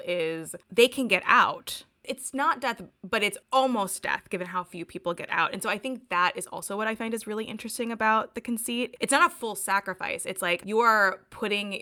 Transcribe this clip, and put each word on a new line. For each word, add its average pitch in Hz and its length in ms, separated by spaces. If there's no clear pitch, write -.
is 165 500
they 233 160
can 254 220
get 180 160
out. - 580
It's - 300
not 277 280
death, 240 200
but 220 140
it's 202 160
almost 247 520
death, - 260
given 180 180
how 180 160
few 170 220
people - 280
get - 160
out. - 240
And 190 80
so 185 80
I 208 80
think 247 320
that 180 260
is 180 120
also 190 280
what 214 120
I 220 80
find 226 180
is 226 140
really 214 180
interesting 226 460
about 220 420
the 233 80
conceit. 240 580
It's 208 120
not 320 200
a - 20
full 220 220
sacrifice. 190 680
It's 185 160
like 175 240
you 214 140
are 214 400
putting 202 520